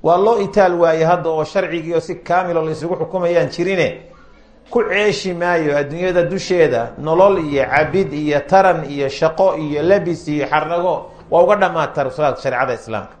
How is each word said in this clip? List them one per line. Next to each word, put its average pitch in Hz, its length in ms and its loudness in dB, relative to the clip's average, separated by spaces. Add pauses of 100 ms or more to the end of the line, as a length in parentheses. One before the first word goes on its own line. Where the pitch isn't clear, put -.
Waa 170 140 4
loo 214 240 2
itaal 190 340 2
waaye 165 300 2
hadda 165 260 0
oo 156 140 -2
sharcigii 170 500 -4
oo 165 60 2
si 175 160 -10
kaamil 175 400 -2
oo 160 80 0
la 160 60 -4
isugu 156 260 -6
xukumayaan 170 540 0
jirine, 175 380 0 (840)
ku 233 120 2
ceeshi 190 520 -2
maayo 170 420 0
adduunyada 170 460 0
dusheeda 160 760 0
nolol 180 400 4
iyo 143 280 -2
cabid 151 460 0
iyo 147 280 0
taran 185 500 2
iyo 139 180 -4
shaqo 160 480 0
iyo 147 260 -4
labis 170 460 2
iyo 147 180 -2
xarrago, 156 640 -2 (200)
waa 165 120 6
uga 202 140 4
dhammaata 170 380 0
taariku 131 220 -4
salaad 143 220 0
shareecada 127 360 -2
Islaamka. 110 460 -10